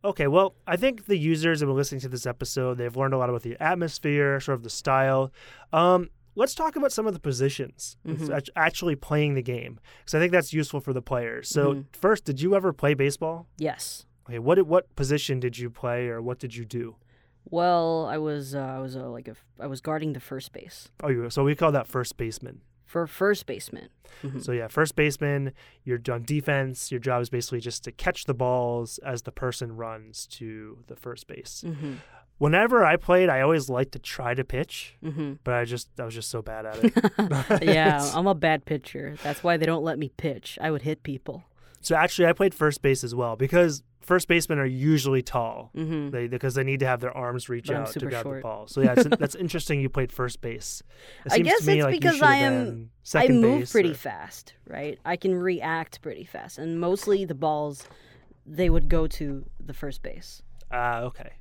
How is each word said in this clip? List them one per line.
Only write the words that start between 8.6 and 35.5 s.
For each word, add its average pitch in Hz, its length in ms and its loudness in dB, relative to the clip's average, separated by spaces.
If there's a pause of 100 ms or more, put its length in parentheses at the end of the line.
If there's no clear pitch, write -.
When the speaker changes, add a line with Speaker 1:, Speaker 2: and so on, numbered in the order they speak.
Speaker 1:
playing 151 380 0
the 131 80 -2
game, 120 380 -8 (240)
'cause - 100 -6
I 156 60 2
think 175 120 2
that's 175 200 2
useful 147 280 -2
for 135 120 -6
the 127 100 -4
players. 120 460 -6
So 143 240 2
Speaker 2:
Mm-hmm. 139 80 -4 (120)
Speaker 1:
first, 208 320 2
did 139 160 -4
you 185 140 2
ever 185 180 2
play 147 220 2
baseball? 160 520 -2 (120)
Speaker 2:
Yes. - 460 -8 (240)
Speaker 1:
Okay, 120 120 -8
what, 165 260 6
what 175 300 2
position 135 440 0
did 123 160 -4
you 120 140 -8
play, 120 380 -4
or 117 120 -6
what 123 180 -6
did 117 160 -10
you 117 120 -10
do? 117 300 -8 (520)
Speaker 2:
Well, 165 580 2
I 139 120 -4
was, 147 360 -4
uh, 143 40 -4
I 131 220 -6
was, 131 160 -10
uh, 127 120 -10
like, 120 200 -12
a 113 40 -16
f-, - 120 -20 (160)
I 127 80 -10
was 131 120 -8
guarding 156 320 -4
the 131 80 -8
first - 320 -12
base. - 360 -18 (140)
Speaker 1:
Oh, 151 60 -2
you, 120 220 0
so 135 140 0
we 147 100 4
call 156 180 4
that 127 140 0
first - 300 -4
baseman. - 440 -10 (240)
Speaker 2:
For 170 240 -4
first 202 380 0
baseman. - 420 -12 (340)
Mm-hmm. 139 180 -8
Speaker 1:
So, 123 120 -4
yeah, 113 160 -4
first 156 260 0
baseman, 143 580 0 (320)
you're 120 160 -2 (100)
on 117 120 -4
defense. 139 680 -2
Your 123 80 -6
job 123 220 0
is 117 80 -6
basically 120 300 -4
just 117 240 -10
to 120 80 -12
catch - 320 -4
the 139 100 -2
balls 120 640 -2
as 123 240 -8
the - 100 -12
person 120 440 -6
runs 110 500 -12 (120)
to 110 480 -14
the 120 100 -18
first 120 300 -14
base. - 400 -16
Speaker 2:
Mm-hmm. 147 280 -8 (440)
Speaker 1:
Whenever 202 460 6
I 160 120 8
played, 180 320 6
I 131 120 4
always 143 280 4
liked 131 240 0
to 127 60 -12
try 123 360 -4
to 127 100 -2
pitch, - 600 -8
Speaker 2:
Mm-hmm. 147 380 -6
Speaker 1:
but 123 120 -2